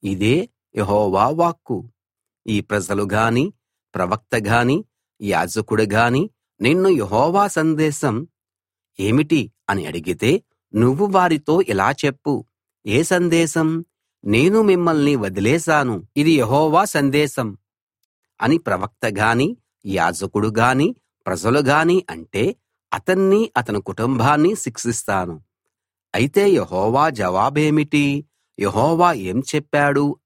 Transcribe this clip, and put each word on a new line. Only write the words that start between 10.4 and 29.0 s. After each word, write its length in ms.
నువ్వు 300
వారితో 560
ఇలా 300
చెప్పు, 540
"ఏ 180
సందేశం? 840
నేను 360
మిమ్మల్ని 540
వదిలేశాను, 880
ఇది 140
యెహోవా 540
సందేశం" 720
అని 160
ప్రవక్త 480
గాని, 400
యాజకుడు 600
గాని, 480
ప్రజలు 340
గాని 500
అంటే, 460
అతన్ని, 640
అతని 240
కుటుంబాన్ని 720
శిక్షిస్తాను. 840
అయితే 340
యెహోవా 600
జవాబేమిటి? 1160
యెహోవా 540